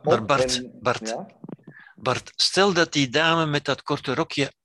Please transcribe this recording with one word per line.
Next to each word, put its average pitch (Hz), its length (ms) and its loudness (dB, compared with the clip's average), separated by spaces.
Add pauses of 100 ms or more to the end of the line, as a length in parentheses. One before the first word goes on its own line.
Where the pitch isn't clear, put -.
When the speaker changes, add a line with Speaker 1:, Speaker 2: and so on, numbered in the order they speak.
Speaker 1:
maar 139 180 4
Speaker 2:
op 104 60 -6
Speaker 1:
Bart, 127 300 2
Speaker 2:
en, - 240 -10
Speaker 1:
Bart, 113 280 -2
Speaker 2:
ja. 156 180 -6 (760)
Speaker 1:
Bart, - 340 -4
stel 196 380 2
dat 165 200 2
die 143 160 0
dame 160 360 2
met 147 200 -2
dat 135 180 -2
korte 139 320 -4
rokje 143 380 -2 (120)